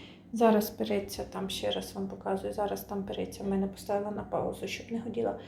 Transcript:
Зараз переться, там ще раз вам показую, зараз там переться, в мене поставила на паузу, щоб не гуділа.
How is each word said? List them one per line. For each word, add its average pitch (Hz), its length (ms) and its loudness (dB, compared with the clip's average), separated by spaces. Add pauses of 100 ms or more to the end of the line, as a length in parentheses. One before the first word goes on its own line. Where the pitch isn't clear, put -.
(320)
Зараз 220 380 8
переться, 208 540 -2
там 190 260 -4
ще 208 200 0
раз 190 220 -2
вам 196 160 -4
показую, 196 440 -2
зараз 202 320 0
там 202 200 -2
переться, 196 380 -4
в 202 60 0
мене 196 180 4
поставила 202 440 -2
на 202 120 -4
паузу, - 460 -2
щоб - 240 -8
не 226 80 0
гуділа. 226 480 0